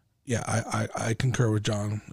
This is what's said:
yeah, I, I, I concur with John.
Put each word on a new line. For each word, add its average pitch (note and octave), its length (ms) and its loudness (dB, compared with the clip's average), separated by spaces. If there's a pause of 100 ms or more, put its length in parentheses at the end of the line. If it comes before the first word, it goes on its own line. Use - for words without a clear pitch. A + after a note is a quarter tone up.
(240)
yeah, A2+ 220 -2
I, A2+ 480 0
I, - 140 -2
I A2+ 60 2
concur A#2+ 360 2
with G#2+ 140 2
John. G#2 360 -2 (120)